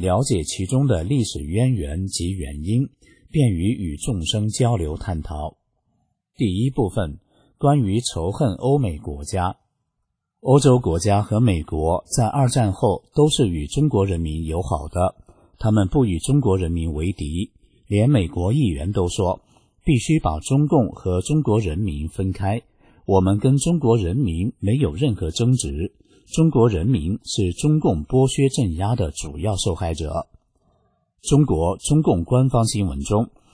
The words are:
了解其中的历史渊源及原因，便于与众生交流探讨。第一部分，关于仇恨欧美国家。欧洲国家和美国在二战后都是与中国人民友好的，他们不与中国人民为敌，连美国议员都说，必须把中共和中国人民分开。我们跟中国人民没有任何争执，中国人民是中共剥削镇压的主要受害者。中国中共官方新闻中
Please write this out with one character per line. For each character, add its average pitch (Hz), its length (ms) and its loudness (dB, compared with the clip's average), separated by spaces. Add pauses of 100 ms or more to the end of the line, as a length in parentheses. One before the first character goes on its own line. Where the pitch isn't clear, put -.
了 92 220 0
解 101 220 0
其 - 200 -6
中 131 220 0
的 98 180 0
历 123 200 0
史 - 160 -8
渊 101 320 0
源 87 340 -4
及 90 240 -6
原 73 340 -8
因， 117 240 0 (420)
便 135 200 2
于 92 220 0
与 76 240 -6
众 95 280 -6
生 107 240 -2
交 117 280 0
流 80 200 -4
探 82 240 -6
讨。 78 360 -10 (800)
第 104 280 0
一 135 60 0
部 123 180 0
分， 87 300 -4 (400)
关 147 220 4
于 107 200 0
仇 87 300 -4
恨 104 240 -2
欧 139 240 0
美 95 200 -2
国 73 260 -10
家。 92 320 -4 (840)
欧 143 200 4
洲 127 180 6
国 85 200 0
家 101 220 2
和 107 200 0
美 95 220 2
国 78 420 -2 (120)
在 120 100 4
二 135 220 2
战 117 240 2
后 98 320 0 (100)
都 151 140 6
是 139 200 2
与 78 180 -2
中 143 220 0
国 98 180 2
人 87 140 -2
民 80 240 -4
友 80 180 -4
好 78 260 -6
的， 90 280 -2 (420)
他 110 120 0
们 104 180 4
不 143 160 2
与 92 140 0
中 139 220 2
国 101 160 2
人 87 140 -2
民 82 220 -4
为 80 200 -4
敌， 82 400 -6 (340)
连 104 220 2
美 110 200 2
国 92 240 -2
议 139 160 2
员 80 240 -2
都 92 160 0
说， 90 340 -2 (420)
必 143 140 4
须 156 220 2
把 78 200 -2
中 143 260 2
共 139 240 2
和 90 300 -2
中 151 220 0
国 110 180 2
人 82 180 -4
民 80 300 -4
分 92 240 -4
开。 98 300 -4 (420)
我 95 180 4
们 98 160 2
跟 131 180 4
中 165 220 0
国 117 180 4
人 92 180 0
民 98 440 -2
没 104 180 0
有 117 160 0
任 113 220 0
何 90 160 -4
争 120 240 2
执， 73 400 -4 (320)
中 160 240 2
国 120 180 4
人 90 180 0
民 95 380 0
是 92 300 -2
中 151 260 2
共 101 240 0
剥 131 240 2
削 135 220 0
镇 101 240 -2
压 98 200 -2
的 90 180 -2
主 76 260 -12
要 98 180 -2
受 92 180 -2
害 82 200 -4
者。 80 340 -6 (920)
中 147 240 4
国 87 320 0
中 151 240 2
共 107 200 2
官 127 280 2
方 117 160 2
新 101 200 -2
闻 69 140 -6
中 104 300 0 (240)